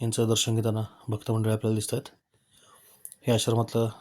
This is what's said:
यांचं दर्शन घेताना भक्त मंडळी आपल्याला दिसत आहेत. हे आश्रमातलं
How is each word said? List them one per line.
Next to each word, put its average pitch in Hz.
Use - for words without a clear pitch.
यांचं 113
दर्शन 113
घेताना 110
भक्त 110
मंडळी 110
आपल्याला 110
दिसत 107
आहेत. -
हे 123
आश्रमातलं 113